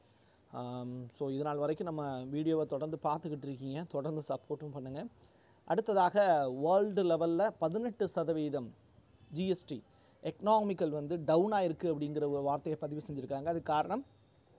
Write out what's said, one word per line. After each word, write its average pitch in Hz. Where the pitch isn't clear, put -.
ஆம், 123
so, 139
இது 135
நாள் 147
வரைக்கும் 147
நம்ம 143
வீடியோவை 156
தொடர்ந்து 147
பார்த்துக்கிட்டு 151
இருக்கீங்க, 135
தொடர்ந்து 151
சப்போர்ட்டும் 147
பண்ணுங்க. 135
அடுத்ததாக, 185
world 185
லெவல்ல 170
பதினெட்டு 202
சதவீதம் 151
ஜி 175
எஸ் 180
T, 131
economical 196
வந்து 151
down 170
ஆயிருக்கு 185
அப்படிங்கிற 151
ஒரு 143
வார்த்தையை 143
பதிவு 151
செஞ்சிருக்காங்க. 139
அது 165
காரணம், 165